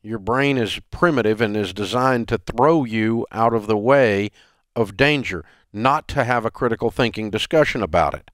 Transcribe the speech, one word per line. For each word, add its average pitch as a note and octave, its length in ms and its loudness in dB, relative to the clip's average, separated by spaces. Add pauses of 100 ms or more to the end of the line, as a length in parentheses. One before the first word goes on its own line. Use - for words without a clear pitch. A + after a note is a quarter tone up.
Your A2 160 -8
brain C3 400 0
is G#2+ 220 -2 (120)
primitive A#2 500 2
and G#2+ 160 0
is F#2+ 160 -2
designed A#2 560 0
to A#2 80 -2
throw C#3 480 2
you A2+ 460 -2
out A2+ 220 0
of G#2+ 140 -2
the A2 100 2
way G#2+ 540 2 (440)
of G2+ 200 -2
danger, A2+ 480 0 (300)
not C3 360 0
to C3+ 140 0
have A#2 220 0
a A2 60 -2
critical A#2 380 -2
thinking A2 400 -2
discussion B2+ 540 0
about D#2 300 0
it. - 200 -16